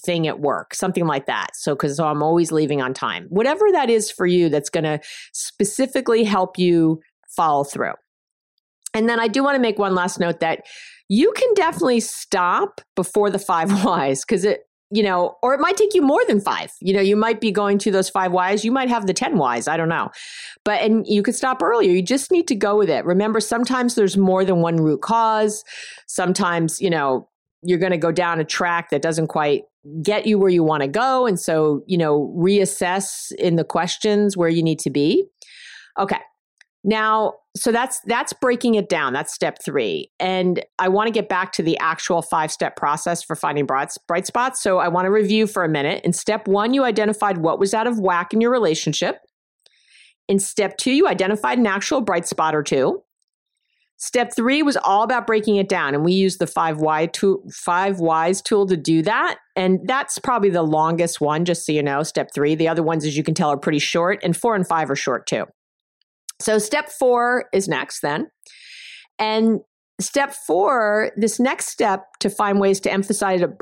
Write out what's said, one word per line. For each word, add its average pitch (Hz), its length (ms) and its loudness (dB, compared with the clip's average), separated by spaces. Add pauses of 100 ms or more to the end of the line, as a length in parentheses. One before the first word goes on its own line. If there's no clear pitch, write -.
thing 170 200 -2
at 147 140 -4
work, 135 340 -4
something 175 320 -2
like 139 200 -2
that. 104 300 -4
So, 147 200 -4
'cause, 143 220 -4
so 160 100 0
I'm 147 160 -2
always 165 300 2
leaving 147 280 0
on 131 120 -2
time. 95 360 -6
Whatever 277 440 2
that 277 160 2
is 220 200 2
for - 160 -4
you 180 220 4
that's 147 220 -2
gonna 156 320 -2 (320)
specifically 247 880 0
help 190 340 0
you 165 440 2 (340)
follow 147 300 2
through. 131 280 -6 (1000)
And 226 160 2
then 233 100 0
I 226 80 2
do 262 160 0
wanna 277 160 2
make 220 180 0
one 190 180 0
last 180 220 -2
note 170 220 -2
that 160 220 -2 (480)
you 294 240 4
can 480 220 2
definitely 320 440 2
stop 208 800 -2 (160)
before 202 340 0
the 190 80 0
five 185 320 0
<laughs> 196 140 2
whys 143 400 0
'cause 185 220 0
it, 208 160 0 (300)
you 214 120 2
know, 180 400 0
or 254 100 2
it 277 60 0
might 349 160 2
take 415 180 2
you 359 80 4
more 294 240 4
than 208 140 2
five. 98 400 -4
You 190 140 0
know, 196 80 2
you 202 160 4
might 220 240 0
be 220 100 0
going 202 280 2
to 208 120 0
those 190 180 2
five 185 220 0
whys. 190 320 0
You 226 80 0
might 262 160 0
have 233 200 -2
the 185 60 2
ten 254 240 -2
whys. 120 300 0
I 156 80 0
don't 165 140 0
know. 147 200 -2 (540)
But, 208 200 0
and 220 220 2
you 208 160 2
could 233 140 -2
stop 262 260 -2
earlier. 359 300 2
You 185 100 4
just 254 300 -2
need 339 160 2
to 254 80 0
go 202 220 2
with 196 120 2
it. 135 140 0
Remember, 208 380 2
sometimes 240 540 0
there's 196 200 2
more 190 300 4
than 180 160 2
one 165 160 2
root 156 240 2
cause. 220 640 0 (420)
Sometimes, 175 720 0
you 190 100 0
know, 139 380 -2 (360)
you're 180 140 2
gonna 180 180 0
go 165 160 0
down 170 280 0
a 156 40 0
track 170 460 -2
that 143 140 -2
doesn't 160 240 0
quite 151 380 0 (360)
get 208 240 0
you 214 140 4
where 196 100 4
you 170 140 4
wanna 151 240 2
go. 254 400 0
And 185 120 0
so, 156 460 0
you 185 100 -2
know, 147 400 2
reassess 190 960 0
in 170 220 0
the 160 80 2
questions 202 720 0
where 170 140 2
you 165 140 2
need 160 160 0
to 151 100 -4
be. 156 360 2 (720)
Okay. 196 180 -2 (640)
Now, 220 520 2 (200)
so - 160 -2
that's, 240 360 -2
that's 196 260 -2
breaking 247 400 0
it 208 160 0
down. 147 240 -2
That's 147 180 -6
step - 320 -4
three. 107 460 -2 (100)
And 185 460 0 (140)
I 185 80 0
wanna 208 240 2
get 214 180 -2
back 185 220 -2
to - 100 -4
the 165 160 0
actual 165 460 -2
five-step 160 520 -4
process 160 460 -2
for - 140 -10
finding 147 320 -2
bright, 139 260 -4 (140)
bright 175 180 -2
spots. 254 380 -4
So 190 160 2
I 175 80 0
wanna 180 240 0
review 214 340 2
for 202 180 -2
a 165 60 0
minute. 151 340 -2
In 175 100 2
step 214 340 -4
one, 208 260 2
you 277 100 2
identified 214 540 0
what 160 220 0
was 196 160 0
out 220 100 0
of 240 140 -2
whack 185 340 0
in 220 80 2
your 233 80 2
relationship. 180 720 0 (1080)
In 196 120 4
step 196 380 -4
two, - 140 -2
you 320 160 4
identified 214 520 0
an 233 80 4
actual 196 340 -2
bright 175 260 -2
spot 156 280 -2
or 151 80 0
two. 151 400 0 (1000)
Step 240 340 -2
three 262 280 2
was 285 140 0
all 202 260 2
about 233 240 -2
breaking 214 300 2
it 196 120 0
down, 156 240 0
and 147 100 0
we 170 80 2
use 190 260 2
the 165 100 -2
five 160 320 -2
why 156 260 0
tool, 190 380 0 (100)
five 185 460 -2
whys 165 420 0
tool 202 240 0
to 190 100 0
do 160 280 2
that. 233 340 0 (180)
And 185 320 2
that's 262 300 -2
probably 220 320 0
the 175 140 2
longest 160 580 0
one, 151 240 0
just 170 200 -2
so 156 60 -2
you 151 120 2
know, 139 180 0
step 156 320 -4
three. 147 220 0
The 160 120 2
other 165 140 0
ones, 160 240 -2
as 147 100 -4
you 151 80 0
can 160 120 -2
tell, 160 160 0
are 143 60 0
pretty 147 220 0
short, 180 440 0
and 170 120 0
four 233 200 0
and 180 120 0
five 160 220 0
are 139 60 -2
short - 320 -4
too. 110 180 -4 (960)
So 220 160 2
step 294 320 -2
four 247 640 2
is 196 140 0
next 143 340 -6
then. 156 260 -4 (920)
And 220 400 2 (400)
step 277 340 -2
four, 220 840 0
this 214 240 -2
next 262 280 -2
step 190 380 -2 (160)
to 202 80 0
find 202 300 0
ways 196 220 2
to - 100 -2
emphasize 196 500 0
a, 175 80 0 (120)